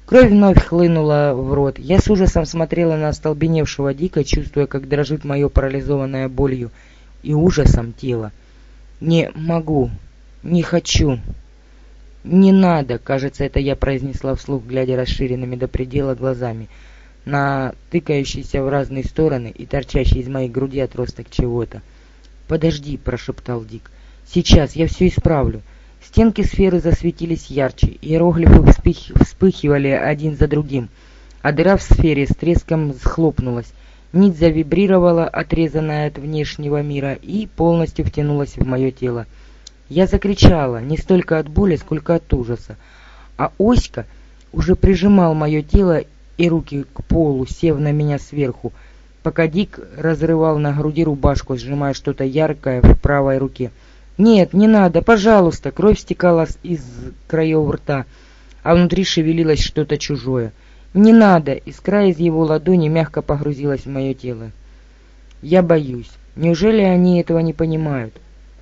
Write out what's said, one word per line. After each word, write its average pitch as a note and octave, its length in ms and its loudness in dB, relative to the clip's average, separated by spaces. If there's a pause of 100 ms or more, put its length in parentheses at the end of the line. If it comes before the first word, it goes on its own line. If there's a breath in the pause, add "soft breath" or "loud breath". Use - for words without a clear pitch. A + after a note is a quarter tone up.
Кровь B3 240 6
вновь G3+ 340 6
хлынула D3+ 720 2
в C3 180 -4
рот. C#3 260 -2
Я C#3+ 200 0
с - 100 0
ужасом F3+ 380 2
смотрела E3 500 -2
на D3+ 120 -2
остолбеневшего D3 840 -2
Дика, D3 320 -4
чувствуя, C#3+ 420 -4
как C3+ 220 -8
дрожит C#3+ 360 -4
моё C#3+ 260 -2
парализованное C3+ 800 -2
болью – C3 420 -4 (520 soft breath)
и D3 120 -6
ужасом C3+ 580 2
тело. A2+ 400 -6 (680 soft breath)
«Не E3 340 0
могу, D#3 560 -2 (520)
не E3 200 -2
хочу, D3+ 580 0 (1040 soft breath)
не F#3+ 280 4
надо», D#3+ 460 0
кажется, C3+ 460 -6
это C#3 160 -4
я C3+ 160 -2
произнесла C3+ 580 -6
вслух, C3 300 -8
глядя B2+ 320 -4
расширенными B2+ 600 -4
до B2 120 -6
предела C3 460 -4
глазами A#2+ 540 -6 (560 soft breath)
на C#3 500 -4 (160)
тыкающийся C#3 720 -4
в C3+ 80 -2
разные C3+ 340 -4
стороны C3+ 500 -2
и B2+ 120 -16
торчащий C3 540 0
из B2 80 -8
моей C3 200 -6
груди C3+ 320 -6
отросток - 500 -8
чего-то. A#2 520 -6 (640 soft breath)
«Подожди», D3+ 500 -4
прошептал B2 640 -10
Дик. A2 280 -20 (360 soft breath)
«Сейчас, - 480 2
я D#3+ 120 0
всё - 200 0
исправлю». B2+ 540 -2 (420 soft breath)
Стенки G#3+ 400 0
сферы F3+ 380 0
засветились E3 640 -4
ярче, C3 540 -2
иероглифы E3 640 6 (100)
вспых-, - 480 0
вспыхивали C#3+ 680 2
один D3 480 -2
за D3 120 2
другим, C#3 400 -4 (540 soft breath)
а D3 100 -2
дыра F3 240 2
в - 60 -2
сфере C#3+ 440 2
с - 80 -2
треском D#3 600 -2
схлопнулась. B2+ 800 -4 (400 soft breath)
Нить F3+ 260 4
завибрировала, E3 920 2
отрезанная D#3 800 -4
от D3+ 100 -12
внешнего D3 640 -6
мира, C#3 300 -6
и G#3 340 -8
полностью E3 600 -2
втянулась D3 500 -4
в B2+ 80 0
моё C3 260 -2
тело. B2 360 -6 (640 soft breath)
Я F3 160 2
закричала, F3 760 2
не C#3+ 160 -4
столько E3+ 420 0
от D3+ 100 -6
боли, E3+ 280 0
сколько D#3 380 -4
от - 180 -4
ужаса. A#2 440 -6 (600 soft breath)
А - 220 -4
Оська G#3+ 480 0 (460 soft breath)
уже D#3+ 240 0
прижимал F#3 580 4
моё D3+ 280 -2
тело F3 420 2 (340)
и E3+ 100 2
руки D3 460 -4
к - 100 -12
полу, D3 420 0
сев D#3 320 -2
на D3 140 -2
меня D3 260 -2
сверху, C3+ 540 -6 (500 soft breath)
пока D#3+ 240 -2
Дик E3+ 320 -4 (200)
разрывал D#3 600 0
на D3 140 -2
груди D3+ 320 -2
рубашку, C#3 540 -2
сжимая C#3 340 -6
что-то C#3 320 -6
яркое C3+ 560 -2
в - 180 8
правой C#3 380 0
руке. C3+ 340 -4 (480 soft breath)
«Нет, G3+ 340 6
не G3+ 140 4
надо, F#3+ 340 4
пожалуйста!» G3+ 720 4
Кровь G3 300 2
стекала E3+ 460 0
с-, - 180 -10
из D#3+ 180 -6 (460)
краёв D#3 420 0
рта, C#3+ 340 -6 (600 soft breath)
а E3+ 100 2
внутри F3 300 2
шевелилось D#3+ 560 0
что-то D3+ 360 -2
чужое. B2+ 560 -6 (400 soft breath)
«Не G#3+ 200 6
надо!» F3+ 400 6
Искра G3 540 -2
из E3+ 120 0
его E3 240 0
ладони D#3 460 2
мягко D#3 340 -2
погрузилась C#3+ 600 -4
в C3 80 -14
моё C3+ 240 -6
тело. A#2 360 -12 (920 soft breath)
«Я F3 220 2
боюсь. C#3+ 480 -2 (240)
Неужели F3+ 480 2
они F3+ 380 4
этого E3+ 180 0
не E3 140 -2
понимают? D#3 600 -4 (500)